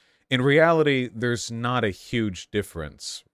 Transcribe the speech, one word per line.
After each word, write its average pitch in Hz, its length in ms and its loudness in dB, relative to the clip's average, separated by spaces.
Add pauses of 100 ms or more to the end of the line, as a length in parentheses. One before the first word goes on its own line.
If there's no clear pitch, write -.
(300)
In 127 120 0
reality, 147 720 4
there's 120 380 -4
not 120 320 -2
a 107 80 2
huge 107 640 -6
difference, - 800 -8